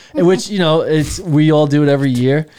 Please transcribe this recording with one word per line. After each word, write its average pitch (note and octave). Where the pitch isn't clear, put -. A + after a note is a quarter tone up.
And F#3
which, F#3
you G#3
know, E3
it's, D3
we D#3
all D3+
do D3
it C#3+
every C#3
year. C3